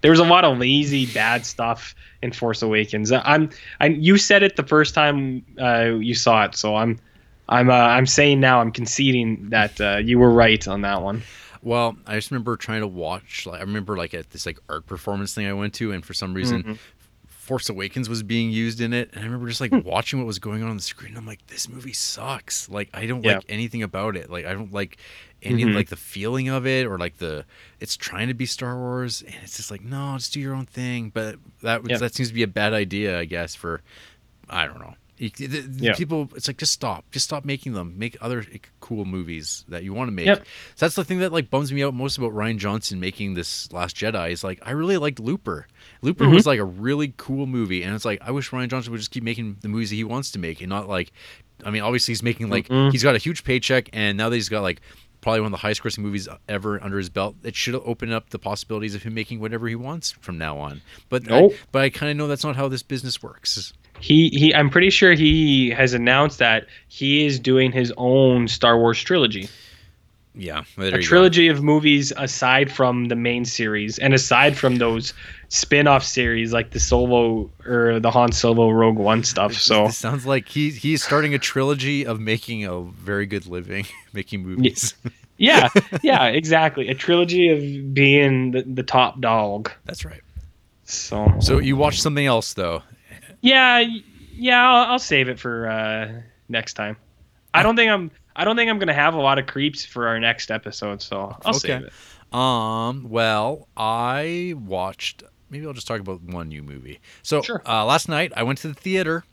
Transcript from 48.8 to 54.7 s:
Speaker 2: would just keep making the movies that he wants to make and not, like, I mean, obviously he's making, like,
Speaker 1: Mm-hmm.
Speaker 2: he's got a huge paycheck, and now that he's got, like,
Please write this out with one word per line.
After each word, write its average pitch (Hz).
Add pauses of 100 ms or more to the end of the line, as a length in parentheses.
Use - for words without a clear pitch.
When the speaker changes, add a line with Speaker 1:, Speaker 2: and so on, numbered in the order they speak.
Speaker 2:
would 117
just 104
keep 127
making 113
the 107
movies 107
that 107
he 110
wants 120
to 101
make 82
and -
not, 98
like, 92 (540)
I 104
mean, 107
obviously 123
he's 101
making, 113
like, 98
Speaker 1:
Mm-hmm. 135
Speaker 2:
he's 123
got 131
a -
huge 160
paycheck, 127
and 104
now 110
that 117
he's 104
got, 107
like, 90 (400)